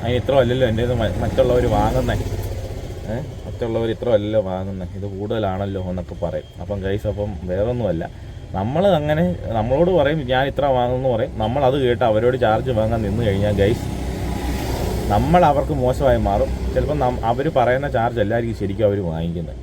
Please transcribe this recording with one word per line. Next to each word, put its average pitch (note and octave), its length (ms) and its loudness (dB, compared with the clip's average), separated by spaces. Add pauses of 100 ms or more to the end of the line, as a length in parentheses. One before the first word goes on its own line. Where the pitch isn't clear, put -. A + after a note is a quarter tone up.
"അതിന് A#2+ 140 0
ഇത്ര C3 160 0
അല്ലല്ലോ B2+ 340 4
എൻ്റെ A2 160 0
കയ്യിൽ B2 160 0
നിന്ന് G#2 160 0
മ-, B2 80 -2
മറ്റുള്ളവർ B2 420 2
വാങ്ങുന്നേ, A2+ 500 2 (960)
ഏ, A#2 60 -4
മറ്റുള്ളവർ A2+ 680 -4
ഇത്ര A2+ 200 -2
അല്ലല്ലോ G#2+ 320 2
വാങ്ങുന്നേ, F#2+ 540 -6
ഇത് G2 240 -8
കൂടുതലാണല്ലോ" G2 640 -2
എന്നൊക്കെ F2+ 420 -6
പറയും. D#2+ 360 -8
അപ്പം F#2+ 200 -6
ഗൈസ്, G2 260 -2
അപ്പം G#2 260 -4 (100)
വേറൊന്നുമല്ല, F#2+ 640 -2 (440)
നമ്മൾ C3 340 0
അങ്ങനെ D#3+ 480 2 (100)
നമ്മളോട് B2+ 460 2
പറയും, D3+ 360 2
"ഞാൻ C3 200 2
ഇത്ര C3+ 180 0
വാങ്ങുമെന്ന്" B2+ 440 2
പറയും. A#2 300 -2
നമ്മളത് C3+ 420 2
കേട്ട് B2 220 2
അവരോട് A#2 340 4
ചാർജ് A#2+ 340 2
വാങ്ങാൻ A2 300 2
നിന്ന് G#2 220 0
കഴിഞ്ഞാൽ G#2 300 2
ഗൈസ്, G2+ 460 2 (1120)
നമ്മൾ D3 340 4
അവർക്ക് C#3+ 260 2
മോശമായി B2+ 460 2
മാറും. G#2+ 560 0
ചിലപ്പം C3 260 0
നം-, B2 240 0
അവര് B2 320 0
പറയുന്ന C3 320 2
ചാർജ് A#2 320 0
അല്ലായിരിക്കും A2+ 400 0
ശരിക്കും G2+ 260 -2
അവര് G2+ 140 2
വാങ്ങിക്കുന്നത്. E2 640 -4